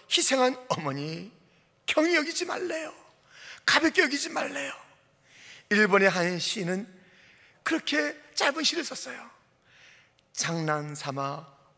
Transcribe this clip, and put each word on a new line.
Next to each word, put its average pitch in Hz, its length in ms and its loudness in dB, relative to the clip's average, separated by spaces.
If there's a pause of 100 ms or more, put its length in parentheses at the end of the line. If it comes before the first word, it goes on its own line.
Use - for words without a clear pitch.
희생한 262 600 2
어머니 160 640 -4 (540)
경히 330 300 4
여기지 320 300 -2
말래요. 320 480 -6 (720)
가볍게 311 380 4
여기지 285 260 -2
말래요. 277 440 -6 (960)
일본의 196 400 6
한 175 300 0
시인은 190 520 -4 (720)
그렇게 294 520 -2 (200)
짧은 311 280 2
시를 302 200 0
썼어요. 240 460 -10 (1040)
"장난삼아 147 1200 -4 (200)